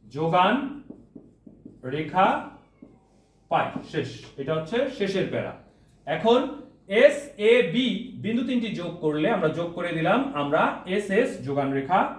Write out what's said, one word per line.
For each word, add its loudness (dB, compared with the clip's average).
যোগান 4
রেখা 2
পাই। 2
শেষ, -2
এটা -4
হচ্ছে -4
শেষের 0
প্যারা। -6
এখন 4
এসএবি 4
বিন্দু -2
তিনটি -2
যোগ -8
করলে 0
আমরা 2
যোগ -4
করে -4
দিলাম, 2
আমরা 2
এসএস 0
যোগান -2
রেখা 2